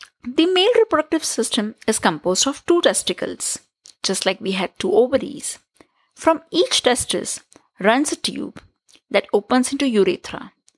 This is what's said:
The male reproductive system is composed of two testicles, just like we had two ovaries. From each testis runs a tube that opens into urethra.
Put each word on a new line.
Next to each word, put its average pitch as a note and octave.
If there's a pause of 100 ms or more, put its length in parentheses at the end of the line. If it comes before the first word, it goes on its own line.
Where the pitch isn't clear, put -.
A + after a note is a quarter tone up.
(240)
The D4
male F#4
reproductive D#4+
system A3 (120)
is A3
composed -
of C#4
two F4
testicles, - (420)
just -
like F#3+
we F#3+
had F#3
two -
ovaries. B3 (560)
From -
each F4+
testis - (400)
runs A#3
a D#4+
tube - (480)
that G3+
opens B3
into C#4
urethra. - (260)